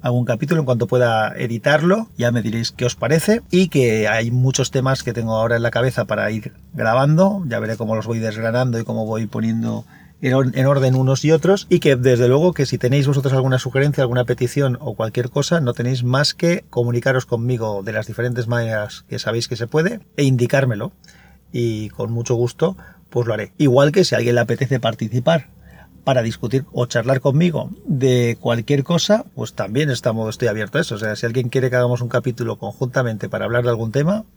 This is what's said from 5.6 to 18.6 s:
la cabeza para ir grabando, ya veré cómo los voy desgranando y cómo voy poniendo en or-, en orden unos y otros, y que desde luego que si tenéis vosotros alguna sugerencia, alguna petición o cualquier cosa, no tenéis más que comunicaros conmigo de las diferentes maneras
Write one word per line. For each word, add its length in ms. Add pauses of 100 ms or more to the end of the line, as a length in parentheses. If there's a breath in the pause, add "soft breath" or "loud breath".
la 100
cabeza 320
para 260
ir 220 (220)
grabando, 720
ya 120
veré 180
cómo 200
los 100
voy 140
desgranando 580
y 60
cómo 220
voy 200
poniendo 580 (360 loud breath)
en 140
or-, 180
en 140
orden 280
unos 300
y 80
otros, 380
y 100
que 160
desde 320
luego 240
que 140
si 100
tenéis 300
vosotros 260
alguna 260
sugerencia, 440
alguna 220
petición 560
o 140
cualquier 360
cosa, 300
no 120
tenéis 320
más 300
que 340
comunicaros 560
conmigo 580
de 100
las 140
diferentes 400
maneras 600